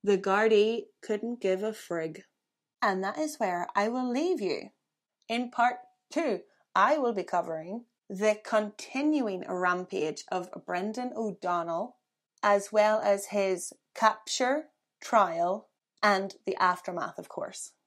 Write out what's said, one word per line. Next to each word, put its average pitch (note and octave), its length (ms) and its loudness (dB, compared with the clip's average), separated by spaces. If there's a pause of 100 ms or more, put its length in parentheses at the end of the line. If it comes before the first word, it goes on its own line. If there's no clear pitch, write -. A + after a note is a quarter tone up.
The G3 140 4
Gardaí G#3+ 640 4 (180)
couldn't A#3 400 -4
give F#3+ 220 0
a A3 80 -2
frig. D#3+ 500 -8 (600)
And F#3+ 220 0
that G3 140 -4
is D4+ 200 -4
where F3+ 380 -2
I G#3 120 2
will B3+ 220 -2
leave D4+ 300 0
you. F3 300 -4 (580)
In A#3+ 220 -4
part B3 280 0 (340)
two, C4+ 300 0 (340)
I A#3 220 6
will B3 160 0
be F#3+ 100 -2
covering E3+ 600 -4 (240)
the G#3 340 0
continuing A3 1040 -2
rampage F3+ 840 -2
of F3+ 180 -4 (160)
Brendan G#3+ 500 -4
O'Donnell, F3 840 -4 (440)
as G3+ 300 2
well G#3+ 320 4
as G3+ 240 2
his F#3+ 440 -2 (220)
capture, B3+ 760 0 (300)
trial, F#3 680 2 (320)
and G3 320 2 (120)
the F#3+ 100 -2
aftermath, F3 640 -2
of F3 100 -16
course. - 440 -10 (140)